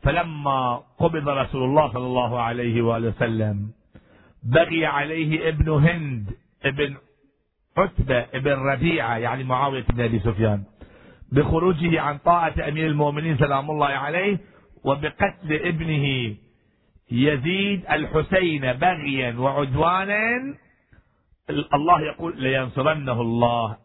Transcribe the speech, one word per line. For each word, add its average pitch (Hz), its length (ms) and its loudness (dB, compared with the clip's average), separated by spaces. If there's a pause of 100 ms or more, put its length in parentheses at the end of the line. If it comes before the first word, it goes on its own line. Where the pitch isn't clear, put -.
"فلما 143 800 -2 (160)
قبض 160 300 0
رسول 135 340 -2
الله 139 300 2
صلى 127 120 -4
الله 123 340 0
عليه 117 420 0
وآله 113 260 0
وسلم 110 640 -2 (720)
بغي 160 420 2
عليه 156 640 -2
ابن 156 200 0
هند 147 640 0 (320)
ابن 139 300 -2 (840)
عتبة 131 560 0
ابن 135 180 -2
ربيعة"، 135 680 0
يعني 120 260 -4
معاوية 131 460 -2
بن 120 120 2
أبي 117 180 2
سفيان، 104 440 0 (680)
بخروجه 160 680 2
عن 147 160 -4
طاعة 170 360 2 (140)
أمير 156 200 -2
المؤمنين 151 500 0
سلام 143 340 2
الله 147 160 2
عليه 160 500 -2 (460)
وبقتل 151 720 -2
ابنه 151 800 0 (800)
يزيد 165 800 0
الحسين 151 800 0
بغيا 139 640 0
وعدوانا، 185 1160 0 (960)
الله 147 520 2
يقول: 165 400 -6
"لينصرنه 131 800 0
الله" 117 640 0